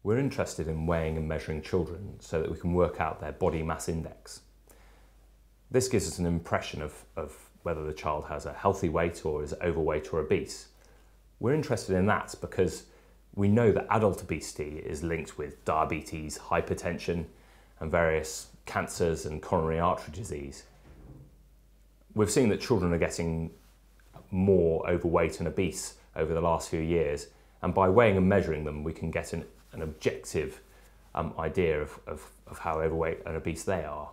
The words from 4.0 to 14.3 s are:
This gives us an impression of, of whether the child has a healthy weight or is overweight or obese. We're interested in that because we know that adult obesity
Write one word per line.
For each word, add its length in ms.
This 180
gives 200
us 100
an 80
impression 560
of, 240
of 220
whether 220
the 100
child 320
has 220
a 60
healthy 360
weight 340
or 200
is 180
overweight 500
or 80
obese. 500
We're 140
interested 420
in 120
that 340
because 440
we 140
know 220
that 200
adult 320
obesity 600